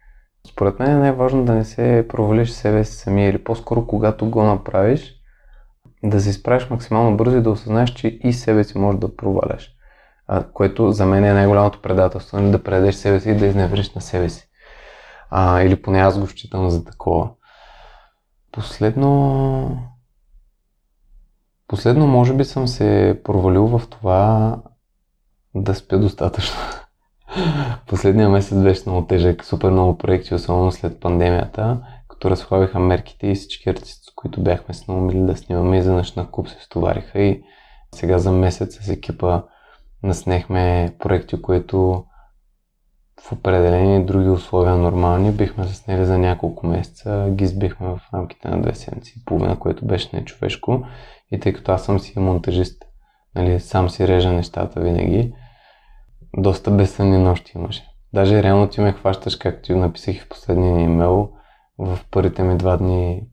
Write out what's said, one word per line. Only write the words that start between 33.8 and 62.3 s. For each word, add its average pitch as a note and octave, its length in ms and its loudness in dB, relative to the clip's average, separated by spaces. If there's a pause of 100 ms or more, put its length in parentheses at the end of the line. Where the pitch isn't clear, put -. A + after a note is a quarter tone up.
с - 40 -20
които - 280 -8
бяхме F2 320 -2
се - 140 -16
наумили F#2 380 0
да F#2 100 -2
снимаме, F2+ 420 0
изведнъж F2+ 360 0
на F2+ 160 -8
куп - 180 -8
се - 120 -20
стовариха F2 600 -4
и G2 240 0 (500)
сега F2+ 240 0
за F#2 140 2
месец F#2 520 0
с G#2 40 -6
екипа F2 540 -2 (600)
наснехме F2+ 960 0
проекти, F2+ 440 -4
които F#2 600 0 (1160)
в - 120 -18
определени F#2 720 2
други F#2+ 240 2
условия F2+ 480 2
нормални F2+ 560 2
бихме G2+ 320 -4
заснели F#2 400 -4
за F#2 140 2
няколко F2 480 -2
месеца, G2 640 -4
ги G2 160 0
сбихме F#2 400 -4
в F2+ 140 -8 (140)
рамките F2+ 340 -10
на F2 140 -2
две E2 120 -2
седмици - 420 -16
и - 80 -20
половина, F#2 340 -2
което - 280 -4
беше F#2+ 300 -4
нечовешко. - 680 -6 (480)
И F#2+ 100 -4
тъй G2 120 0
като - 200 -4
аз F2+ 120 -2
съм G2 160 0
си - 180 -10
монтажист, F2+ 640 -2 (500)
нали, F2+ 260 0
сам F2+ 300 -2
си F#2 180 0
режа F2+ 240 2
нещата F2 480 -4
винаги, F2 540 0 (1040)
доста F#2+ 320 0
безсънни G2 480 2
нощи F#2 380 0
имаше. - 320 -10 (260)
Даже G2+ 280 4
реално G2 260 4
ти - 120 -6
ме G2+ 120 2
хващаш, - 440 -4
както - 260 -6
ти - 120 -2
написах F2+ 420 -2
и - 40 -16
в - 80 -20
последния F2+ 440 0
ни E2+ 100 2
имейл, F2 480 2 (480)
в F#2 200 -6 (120)
първите F#2 320 0